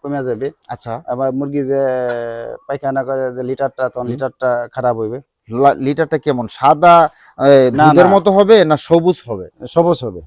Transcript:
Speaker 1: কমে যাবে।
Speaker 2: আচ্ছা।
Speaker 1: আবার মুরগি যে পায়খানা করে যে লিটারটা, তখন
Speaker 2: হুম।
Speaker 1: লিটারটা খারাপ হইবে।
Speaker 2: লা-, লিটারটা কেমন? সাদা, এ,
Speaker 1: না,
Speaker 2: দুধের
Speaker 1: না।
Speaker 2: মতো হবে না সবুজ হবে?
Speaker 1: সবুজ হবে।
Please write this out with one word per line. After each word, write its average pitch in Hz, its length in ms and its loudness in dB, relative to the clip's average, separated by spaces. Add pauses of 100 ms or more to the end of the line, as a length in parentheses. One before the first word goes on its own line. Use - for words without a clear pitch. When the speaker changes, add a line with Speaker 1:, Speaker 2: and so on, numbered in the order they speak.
Speaker 1:
কমে 143 200 -6
যাবে। 127 260 -6 (180)
Speaker 2:
আচ্ছা। 120 380 -12
Speaker 1:
আবার 131 260 -4
মুরগি 143 300 -4
যে 135 180 -2 (840)
পায়খানা 139 380 -6
করে 131 300 -6
যে 127 80 -8
লিটারটা, 131 460 -6
তখন 123 120 -8
Speaker 2:
হুম। 120 120 -6
Speaker 1:
লিটারটা 127 600 -4
খারাপ 123 240 -2
হইবে। 113 220 -6 (320)
Speaker 2:
লা-, 127 360 2
লিটারটা 147 320 -4
কেমন? 127 320 -4
সাদা, 160 580 4 (300)
এ, 135 320 6
Speaker 1:
না, 143 140 2
Speaker 2:
দুধের 156 220 6
Speaker 1:
না। 190 80 4
Speaker 2:
মতো 196 160 2
হবে 196 340 6
না 156 120 0
সবুজ 170 420 0 (100)
হবে? 95 180 -10 (220)
Speaker 1:
সবুজ 170 360 0
হবে। 92 220 -10